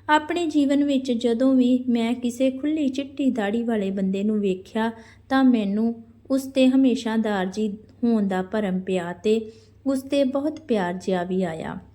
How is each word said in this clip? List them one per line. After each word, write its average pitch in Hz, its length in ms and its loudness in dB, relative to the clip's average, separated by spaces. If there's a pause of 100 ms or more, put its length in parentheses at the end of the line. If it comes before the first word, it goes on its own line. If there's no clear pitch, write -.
ਆਪਣੇ 311 380 2
ਜੀਵਨ 285 380 2
ਵਿੱਚ 262 280 0
ਜਦੋਂ 240 420 2
ਵੀ 247 340 4
ਮੈਂ 233 260 2
ਕਿਸੇ 240 360 -2
ਖੁੱਲ੍ਹੀ 294 380 -2
ਚਿੱਟੀ 269 420 -2
ਦਾੜੀ 214 320 -2
ਵਾਲੇ 214 280 -2
ਬੰਦੇ 196 340 -2
ਨੂੰ 214 160 0
ਵੇਖਿਆ 202 500 -2 (380)
ਤਾਂ 269 160 4
ਮੈਨੂੰ 226 500 2 (360)
ਉਸ 269 160 0
'ਤੇ 262 200 2
ਹਮੇਸ਼ਾ 254 500 2
ਦਾਰਜੀ 208 560 -2 (320)
ਹੋਣ 214 240 2
ਦਾ 185 140 -2
ਭਰਮ 185 380 -2
ਪਿਆ 180 320 -4
ਤੇ 220 380 0 (360)
ਉਸ 269 160 0
'ਤੇ 277 220 0
ਬਹੁਤ 285 360 -2
ਪਿਆਰ 185 340 -2
ਜਿਹਾ 185 300 -2
ਵੀ 185 180 -2
ਆਇਆ। 160 360 -6 (160)